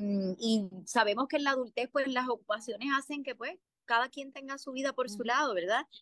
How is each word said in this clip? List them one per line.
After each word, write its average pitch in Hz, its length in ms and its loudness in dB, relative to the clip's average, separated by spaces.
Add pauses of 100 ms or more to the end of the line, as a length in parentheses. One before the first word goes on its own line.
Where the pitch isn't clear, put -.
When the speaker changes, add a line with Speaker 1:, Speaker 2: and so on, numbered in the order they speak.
(400)
Speaker 1:
y 220 300 2 (160)
sabemos 220 420 2
que 311 80 -4
en 285 80 2
la 277 80 4
adultez, 254 400 -2
pues, 269 160 0
las 254 220 0
ocupaciones 220 580 -4 (100)
hacen 285 260 -4
que, 254 120 -6
pues, 294 240 -8 (240)
cada 240 240 2
quien 269 240 -10
tenga 269 260 -10
su 277 140 -10
vida 269 220 0
por 254 160 0
su 208 60 -8
Speaker 2:
Ujú. 208 100 -4
Speaker 1:
lado, 254 280 4
¿verdad? 196 320 2 (160)